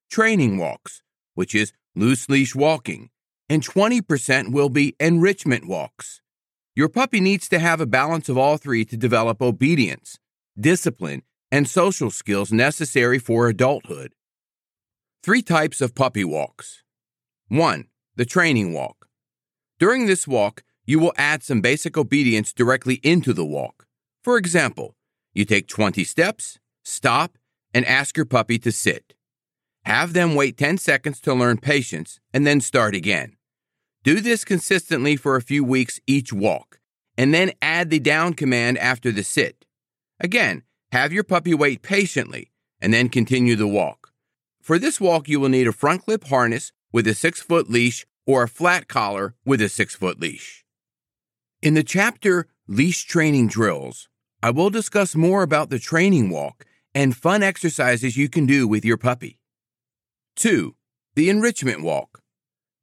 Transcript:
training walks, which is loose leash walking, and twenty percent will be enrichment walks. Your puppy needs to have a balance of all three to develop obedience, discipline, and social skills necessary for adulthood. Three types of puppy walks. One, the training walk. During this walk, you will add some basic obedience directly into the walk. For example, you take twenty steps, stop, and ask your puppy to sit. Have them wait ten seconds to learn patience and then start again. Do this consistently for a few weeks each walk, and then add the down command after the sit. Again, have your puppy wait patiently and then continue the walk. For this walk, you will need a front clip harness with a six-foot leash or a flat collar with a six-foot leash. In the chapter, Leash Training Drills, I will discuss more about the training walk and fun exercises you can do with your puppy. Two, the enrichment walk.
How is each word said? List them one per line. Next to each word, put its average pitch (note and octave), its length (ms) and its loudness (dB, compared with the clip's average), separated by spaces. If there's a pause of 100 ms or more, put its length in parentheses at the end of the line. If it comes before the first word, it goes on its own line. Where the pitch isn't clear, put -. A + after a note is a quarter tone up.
(100)
training F#3 460 2
walks, - 440 -8 (320)
which F#2 220 -4
is G#2+ 160 0 (240)
loose A#2+ 320 0
leash C#3 260 2
walking, C#3+ 560 -2 (380)
and D3+ 160 0
twenty A3 380 0
percent C3 500 -2
will C#3+ 160 2
be C#3+ 320 0
enrichment E3 680 2
walks. - 540 -10 (560)
Your D3+ 140 2
puppy A#3+ 320 0
needs F#3+ 260 0
to F3 120 0
have E3 200 0
a D#3+ 60 -2
balance C#3+ 420 0
of B2+ 100 0
all C#3+ 200 4
three A#2+ 260 -2
to A2+ 140 -10
develop A2+ 440 0
obedience, B2+ 800 0 (400)
discipline, G#2+ 640 -2 (260)
and C#3+ 200 0
social F3 420 0
skills G2+ 400 -4
necessary B2+ 640 0
for A#2+ 300 0
adulthood. G#2+ 680 -2 (1120)
Three A3+ 160 2
types D#3 380 0
of B2+ 160 -2
puppy B2 300 0
walks. - 580 -8 (640)
One, A#2 380 0 (320)
the A#2+ 80 0
training A#2+ 480 0
walk. - 340 -10 (720)
During A#3+ 260 2
this F#3+ 220 0
walk, G#2+ 360 0 (220)
you C#3+ 140 2
will E3 160 2
add D3 280 0
some A#2 180 0
basic D3 360 0
obedience B2+ 540 2
directly B2+ 520 0
into D#3+ 280 2
the E2 140 -2
walk. C#2+ 420 -8 (340)
For B3 160 0
example, E3 600 -2 (360)
you G2 120 2
take G2+ 240 0
twenty G2 340 0
steps, - 560 -4 (240)
stop, C#3 540 -2 (360)
and B2 120 2
ask C#3 320 0
your D#3 80 0
puppy A#2 340 0
to A2+ 140 -2
sit. - 420 -4 (680)
Have C#3 260 0
them E3+ 240 2
wait C#3+ 220 0
ten D3+ 200 0
seconds C#3+ 440 -2
to D3 120 0
learn A#2+ 240 2
patience C3 640 -4 (140)
and C#3+ 120 2
then D3 140 4
start A2+ 340 0
again. F2 440 -4 (640)
Do D#3 160 4
this A3+ 240 -2
consistently D#3+ 720 -2
for C3+ 220 -2
a B2 40 -2
few C#3+ 220 -2
weeks B2+ 420 -2
each C3+ 280 -2
walk, G2 480 -4 (360)
and C3+ 160 2
then F3+ 280 2
add D#3+ 300 -2
the D#3 80 2
down D#3 340 0
command B2 440 0
after B2 320 -2
the G#2 140 -2
sit. - 420 -4 (540)
Again, F3 440 -2 (280)
have C#3 220 0
your G3+ 100 -2
puppy F3 300 0
wait C#3+ 280 0
patiently F#3 720 -4 (300)
and A2 120 2
then B2 140 4
continue B2 480 2
the G#2 120 0
walk. F#2+ 420 -4 (520)
For E3 180 0
this C#4 220 -4
walk, E3 260 0
you D3 140 0
will C3+ 80 2
need B2+ 180 4
a G#2+ 60 0
front E3 320 -2
clip A3 180 -2
harness B2+ 480 -2 (220)
with A#2 120 2
a G#2+ 80 0
six-foot E3+ 560 -2
leash A#2+ 360 0 (200)
or B2+ 180 2
a A#2 40 -2
flat F3 400 -2
collar G2+ 560 -4
with C3 180 2
a G#2 60 2
six-foot F#2 540 -4
leash. - 420 -10 (1000)
In D3+ 120 2
the D#3 100 4
chapter, F#3 640 0 (180)
Leash C#3 380 -2
Training D3 460 2
Drills, D#2+ 580 -4 (340)
I A#2 100 0
will E3 180 2
discuss G3+ 480 -2
more F#3 260 4
about D#3 260 0
the B2+ 100 -4
training D#3+ 500 2
walk D2 360 -8 (300)
and C3+ 180 2
fun G3 300 0
exercises C3 720 0
you C#3+ 140 0
can D#3 160 0
do C3+ 200 4
with G#2+ 200 0
your A2+ 100 2
puppy. B2 420 -4 (960)
Two, B2+ 440 0 (360)
the D#3+ 160 2
enrichment G3 540 0
walk. D2+ 380 -4 (600)